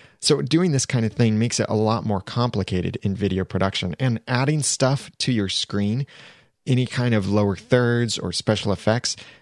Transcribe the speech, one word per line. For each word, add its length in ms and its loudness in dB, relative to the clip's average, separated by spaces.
So 220 2
doing 300 2
this 120 0
kind 220 -2
of 60 -4
thing 260 2
makes 220 0
it 80 0
a 80 0
lot 280 2
more 160 -2
complicated 840 -2
in 120 -2
video 300 -2
production, 540 -2
and 300 0
adding 340 0
stuff 560 0
to 140 -2
your 160 0
screen, 580 -2
any 200 2
kind 280 0
of 140 2
lower 280 2
thirds 600 2
or 140 -4
special 400 0
effects, 440 0